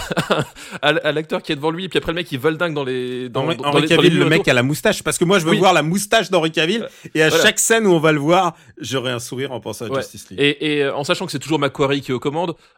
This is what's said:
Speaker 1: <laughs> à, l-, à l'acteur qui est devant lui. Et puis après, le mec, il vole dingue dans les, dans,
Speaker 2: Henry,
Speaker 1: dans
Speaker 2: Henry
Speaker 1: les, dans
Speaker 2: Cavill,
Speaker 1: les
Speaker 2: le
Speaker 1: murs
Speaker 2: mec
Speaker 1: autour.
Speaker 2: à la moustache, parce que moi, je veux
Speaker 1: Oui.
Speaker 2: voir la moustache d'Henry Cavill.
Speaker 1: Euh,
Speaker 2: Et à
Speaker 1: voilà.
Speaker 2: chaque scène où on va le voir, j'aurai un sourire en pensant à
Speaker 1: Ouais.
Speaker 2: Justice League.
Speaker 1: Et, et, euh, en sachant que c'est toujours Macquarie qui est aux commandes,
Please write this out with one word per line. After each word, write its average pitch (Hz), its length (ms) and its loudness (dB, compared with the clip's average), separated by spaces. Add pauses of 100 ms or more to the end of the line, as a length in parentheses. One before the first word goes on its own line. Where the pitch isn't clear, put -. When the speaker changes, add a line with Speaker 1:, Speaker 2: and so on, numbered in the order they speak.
(320)
Speaker 1:
<laughs> - 500 -4
à, 147 80 4
l-, 160 140 0
à 151 80 0
l'acteur 160 300 -6
qui - 100 -6
est 156 40 -2
devant 147 140 -2
lui. 175 140 -6
Et 185 40 -8
puis 156 100 -2
après, 165 140 -2
le 160 40 -8
mec, 175 160 -6
il 135 60 -4
vole 156 200 0
dingue 170 160 -4
dans 143 100 -4
les, 127 460 -6
dans, 120 140 -4
Speaker 2:
Henry, 156 120 -2
Speaker 1:
dans 127 120 -10
Speaker 2:
Henry 147 140 2
Speaker 1:
les, 160 60 -2
dans 165 80 4
Speaker 2:
Cavill, 165 160 6
Speaker 1:
les - 60 2
Speaker 2:
le - 60 2
Speaker 1:
murs 147 60 2
Speaker 2:
mec 185 100 4
Speaker 1:
autour. 156 100 2
Speaker 2:
à 135 40 4
la 123 80 4
moustache, 151 400 0
parce 156 140 -4
que - 80 -2
moi, 190 140 4
je 165 80 0
veux 165 60 2
Speaker 1:
Oui. 160 60 4
Speaker 2:
voir 185 140 6
la 160 100 4
moustache 202 480 0
d'Henry 160 220 2
Cavill. 170 320 -2
Speaker 1:
Euh, - 40 -12 (260)
Speaker 2:
Et 151 80 2
à 156 80 6
Speaker 1:
voilà. 165 140 4
Speaker 2:
chaque 214 140 4
scène 226 280 2
où 185 60 6
on 165 60 6
va 156 140 4
le 151 80 2
voir, 175 360 2 (220)
j'aurai 131 340 -6
un 120 80 -6
sourire 131 320 -8
en 117 80 -10
pensant 113 260 -10
à - 20 -8
Speaker 1:
Ouais. 135 140 -4
Speaker 2:
Justice - 280 -18
League. - 100 -6
Speaker 1:
Et, 147 260 0
et, 147 160 0
euh, 135 140 -2
en 139 80 -6
sachant 175 220 -2
que - 60 -10
c'est 147 60 -6
toujours 151 220 -2
Macquarie 143 400 0
qui 131 120 -8
est - 20 -2
aux 120 40 -4
commandes, 156 380 -4 (220)